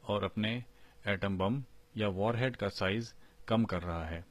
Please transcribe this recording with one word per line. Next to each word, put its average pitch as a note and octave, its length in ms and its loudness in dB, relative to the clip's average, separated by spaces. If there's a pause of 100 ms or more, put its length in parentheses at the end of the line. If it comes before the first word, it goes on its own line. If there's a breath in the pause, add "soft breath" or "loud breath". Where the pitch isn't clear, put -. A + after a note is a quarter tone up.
और G2+ 200 0
अपने G#2+ 280 0 (540 loud breath)
एटम G2 320 0
बम A2 240 2 (340)
या G#2+ 140 2
वॉरहेड A#2 460 0
का G2+ 140 0
साइज G2+ 420 0 (360 soft breath)
कम A2+ 160 6
कर F2+ 180 -2
रहा E2+ 240 -2
है। E2 240 -6